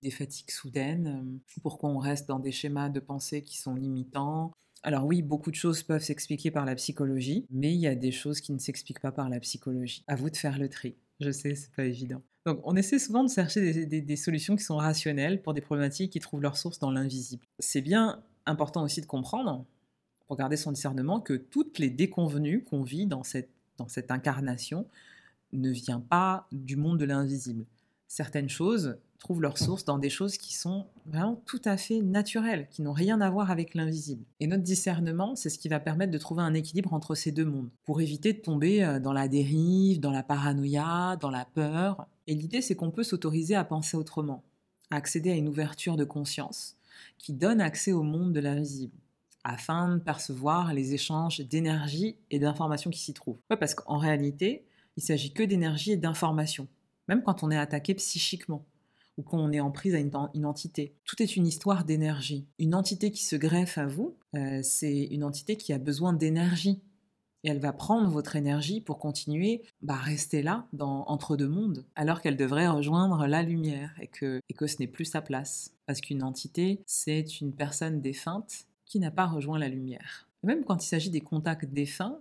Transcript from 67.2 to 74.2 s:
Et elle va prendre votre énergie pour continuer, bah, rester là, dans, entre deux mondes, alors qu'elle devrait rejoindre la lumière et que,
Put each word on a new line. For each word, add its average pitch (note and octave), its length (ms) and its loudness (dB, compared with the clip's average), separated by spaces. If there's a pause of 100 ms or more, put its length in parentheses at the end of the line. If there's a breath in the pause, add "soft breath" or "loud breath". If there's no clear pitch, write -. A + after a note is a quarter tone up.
Et D#3 60 0
elle C#3+ 100 0
va C#3+ 120 0
prendre G#3 360 2
votre D3+ 280 0
énergie D3 440 0
pour D3+ 180 -6
continuer, D#3+ 640 0 (200 loud breath)
bah, C#3 140 -2
rester D3 460 0
là, G3 300 0
dans, C#3 340 -2
entre D3 300 0
deux C#3 120 2
mondes, F3 360 0 (100)
alors D#3+ 280 0
qu'elle C#3+ 160 2
devrait C#3 280 4
rejoindre D#3+ 600 4
la D#3 160 4
lumière D#3 580 -2
et - 80 -12
que, C3 400 -4